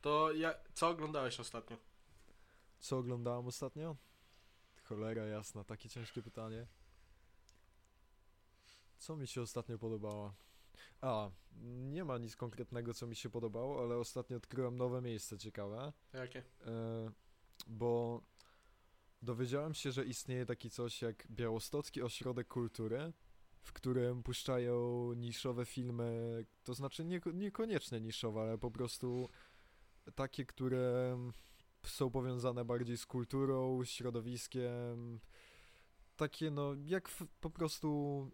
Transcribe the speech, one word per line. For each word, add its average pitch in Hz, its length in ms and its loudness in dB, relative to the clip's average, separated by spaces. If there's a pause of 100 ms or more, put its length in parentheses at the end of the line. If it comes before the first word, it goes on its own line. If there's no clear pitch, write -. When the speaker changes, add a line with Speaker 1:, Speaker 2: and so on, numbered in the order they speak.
Speaker 1:
To 151 320 6
ja, 160 220 4 (200)
co 165 140 6
oglądałeś 151 520 2
ostatnio? 117 360 -6 (1000)
Speaker 2:
Co - 200 0
oglądałem 120 480 0
ostatnio? 147 500 -4 (880)
Cholera 110 400 -2
jasna, 107 400 -4
takie 113 240 -10
ciężkie 117 340 -8
pytanie. 110 440 -6 (2250)
Co - 180 -6
mi 143 100 -4
się 123 160 -2
ostatnio 117 360 -4
podobało? 104 560 -2 (680)
A, 107 300 0 (600)
nie 175 120 -2
ma 131 140 -2
nic 117 180 -6
konkretnego, 120 580 -4
co 120 120 -6
mi 113 100 -6
się - 140 -6
podobało, 120 520 0
ale 120 140 2
ostatnio 120 400 -2
odkryłem 123 400 0
nowe 123 260 2
miejsce 110 360 -4
ciekawe. 107 540 -4 (200)
Speaker 1:
Jakie? 127 260 -6 (280)
Speaker 2:
E, 113 440 -2 (560)
bo 117 560 2 (1000)
dowiedziałem 127 520 0
się, 143 180 -2
że 127 120 2
istnieje 127 420 -2
taki 120 240 -2
coś 120 320 -2
jak 113 280 -2
Białostocki 113 720 0
Ośrodek 123 460 -2
Kultury, 120 640 0 (500)
w - 100 -14
którym 123 500 4
puszczają 120 880 2
niszowe 120 520 0
filmy, 117 800 0 (200)
to 123 100 -2
znaczy 139 300 -4
nieko-, 175 260 0
niekoniecznie 196 720 0
niszowe, 110 400 0
ale 110 180 2
po 123 120 0
prostu 123 580 0 (840)
takie, 135 320 -2
które 127 720 4 (680)
są - 240 2
powiązane 123 540 2
bardziej 120 320 2
z - 100 -6
kulturą, 131 800 4
środowiskiem. 120 1400 -2 (960)
Takie, 156 340 0
no, 143 240 0 (100)
jak 175 240 0
w-, - 180 -8 (140)
po 160 100 -2
prostu 147 840 2